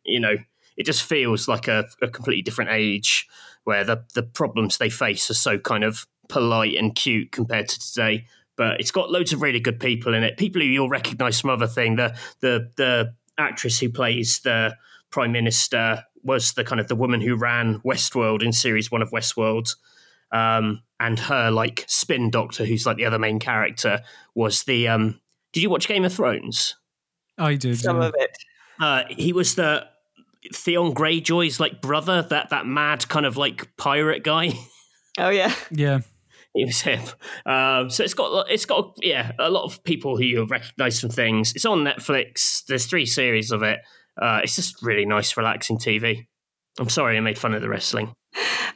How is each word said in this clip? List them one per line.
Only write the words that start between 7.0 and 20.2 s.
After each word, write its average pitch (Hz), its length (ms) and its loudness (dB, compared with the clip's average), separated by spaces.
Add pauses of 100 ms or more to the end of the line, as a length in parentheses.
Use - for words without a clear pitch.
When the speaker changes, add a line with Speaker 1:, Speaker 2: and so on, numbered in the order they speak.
Speaker 1:
compared 113 360 -2
to - 100 -4
today. 110 480 0 (300)
But 113 240 0
it's - 100 -4
got - 200 0
loads 180 220 0
of 143 100 -4
really 127 180 0
good 117 200 -2
people 120 340 0
in 113 80 2
it, - 160 -2
people 185 240 0
who 139 60 2
you'll 131 200 2
recognise 123 520 -2
from 139 100 0
other 117 160 2
thing. 113 300 0
The, 117 200 0 (240)
the, 120 360 0
the 120 380 0 (220)
actress 131 440 -2
who 123 100 0
plays 117 500 0
the 113 360 0 (340)
Prime 120 220 0
Minister 113 720 0 (180)
was 127 300 0
the 117 120 -2
kind 117 160 0
of 101 80 -2
the 120 80 -2
woman 120 240 2
who 120 160 0
ran 117 440 0
Westworld 117 600 0
in 117 100 2
series 110 380 0
one 113 120 0
of 110 80 -4
Westworld. 113 640 -2 (560)